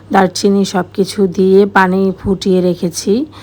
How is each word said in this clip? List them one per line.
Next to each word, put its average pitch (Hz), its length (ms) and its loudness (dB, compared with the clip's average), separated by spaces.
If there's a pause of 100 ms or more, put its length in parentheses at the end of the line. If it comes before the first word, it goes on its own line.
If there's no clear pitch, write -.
(120)
দারচিনি 196 520 0
সব 190 200 -4 (100)
কিছু 190 320 -2
দিয়ে 190 400 2
পানি 190 520 0
ফুটিয়ে 185 420 -2
রেখেছি। 180 680 -2 (160)